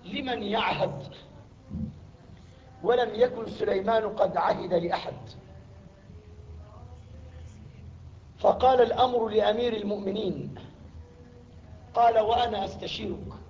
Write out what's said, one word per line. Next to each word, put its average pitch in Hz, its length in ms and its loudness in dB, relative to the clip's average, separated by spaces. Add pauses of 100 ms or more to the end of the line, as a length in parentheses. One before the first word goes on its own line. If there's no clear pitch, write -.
"لمن 254 380 -4
يعهد؟" 202 720 0 (1700)
ولم 233 320 4
يكن 226 320 2
سليمان 202 720 0
قد 190 200 2
عهد 175 380 2
لأحد، 170 420 0 (3250)
فقال: 247 420 6
"الأمر 233 480 4
لأمير 214 480 4
المؤمنين." 202 760 -4 (1400)
قال: 233 240 6
"وأنا 214 460 2
أستشيرك." - 680 -8 (180)